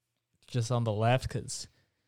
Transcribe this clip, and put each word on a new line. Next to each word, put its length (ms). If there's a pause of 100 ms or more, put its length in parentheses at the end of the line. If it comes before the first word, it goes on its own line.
(480)
just 240
on 120
the 80
left 380
'cause 380 (400)